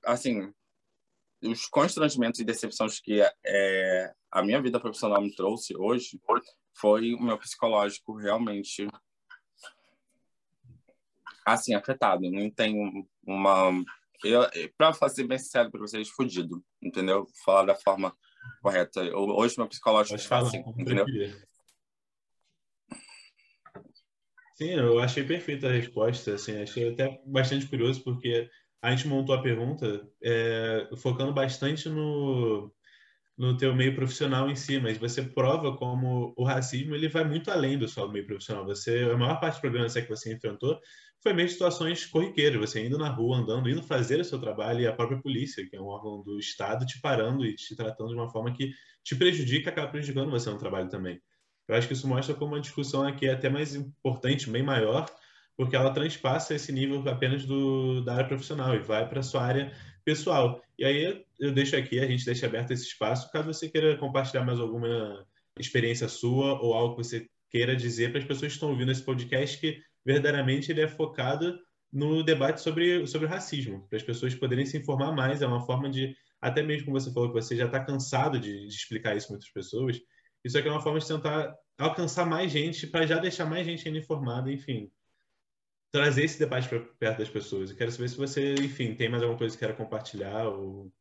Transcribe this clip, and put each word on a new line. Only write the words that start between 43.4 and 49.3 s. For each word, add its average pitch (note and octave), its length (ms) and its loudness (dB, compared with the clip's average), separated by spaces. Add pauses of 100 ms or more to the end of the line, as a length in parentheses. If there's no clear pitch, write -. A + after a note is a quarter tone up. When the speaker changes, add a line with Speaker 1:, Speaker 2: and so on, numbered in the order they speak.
Speaker 2:
indo D#3+ 140 0
fazer B2+ 360 2
o F3 60 0
seu C3 140 -6
trabalho, A2+ 420 -2
e A#2+ 60 4
a A2 60 2
própria C3 280 0
polícia, A#2+ 460 -4
que - 80 -18
é F#2+ 60 -12
um G2 40 -10
órgão G#2 380 -10
do G#2 160 -6
Estado, G#2+ 460 -4
te - 140 -8
parando B2+ 460 0
e G#2+ 100 -2
te - 200 -14
tratando A2+ 340 -6
de A#2 60 -6
uma A#2 140 -4
forma A#2 240 -2
que C3+ 180 -4 (320)
te - 120 -4
prejudica, D3+ 540 2